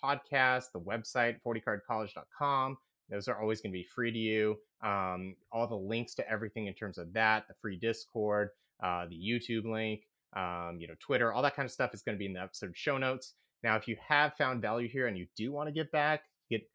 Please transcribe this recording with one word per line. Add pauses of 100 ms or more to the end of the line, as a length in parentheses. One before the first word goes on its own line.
podcast,
the
website,
forty
card
college
dot (100)
com, (320)
those
are
always
gonna
be
free
to
you. (240)
Um, (160)
all
the
links
to
everything
in
terms
of
that,
the
free
Discord, (340)
uh,
the
YouTube
link, (260)
um,
you
know,
Twitter,
all
that
kind
of
stuff
is
gonna
be
in
the
episode
show
notes. (280)
Now,
if
you (100)
have
found
value
here
and
you (100)
do
wanna
give
back, (240)
get